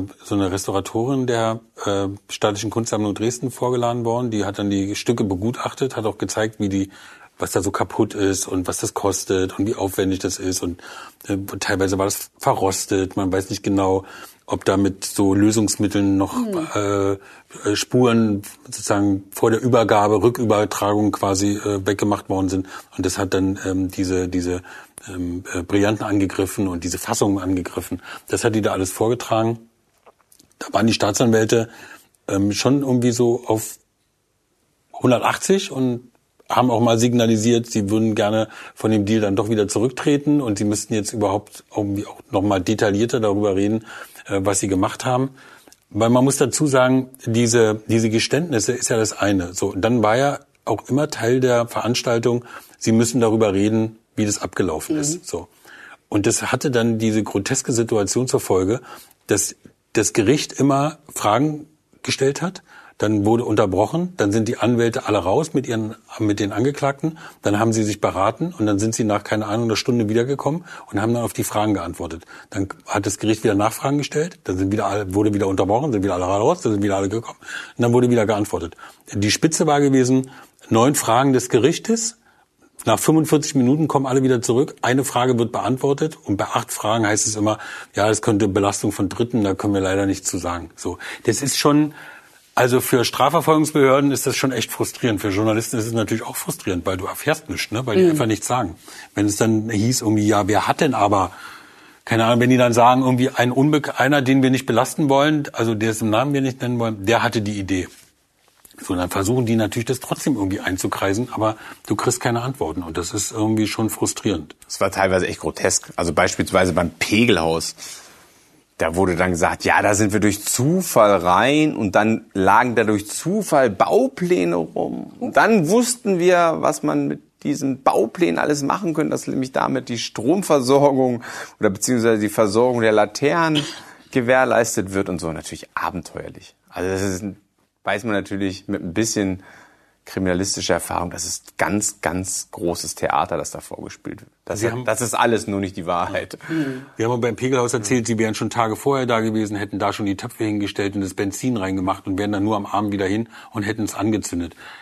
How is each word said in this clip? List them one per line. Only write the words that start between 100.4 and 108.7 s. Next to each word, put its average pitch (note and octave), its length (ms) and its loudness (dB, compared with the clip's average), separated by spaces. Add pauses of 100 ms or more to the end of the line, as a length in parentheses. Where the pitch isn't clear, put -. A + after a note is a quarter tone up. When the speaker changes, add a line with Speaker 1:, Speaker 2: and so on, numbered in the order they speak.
Speaker 1:
wer G2 200 2
hat - 140 0
denn C3+ 140 2
aber, G2+ 340 2 (720)
keine A2+ 220 2
Ahnung, A#2 140 4
wenn A#2+ 100 4
die B2+ 80 6
dann B2 160 4
sagen, B2+ 300 6
irgendwie B2+ 260 2
ein B2 220 0
Unbe-, C#3+ 480 2
einer, C#3 240 4
den C3+ 180 4
wir C3 80 4
nicht C3 160 0
belasten C3 420 0
wollen, C#3+ 460 2
also A2+ 220 0
dessen A2 340 -2
Namen C3 240 2
wir C#3 80 0
nicht C3 180 -2
nennen B2 200 -2
wollen, A2 260 -4
der A2+ 160 4
hatte A#2 220 0
die G#2 160 -4
Idee. F#2 280 -2 (920)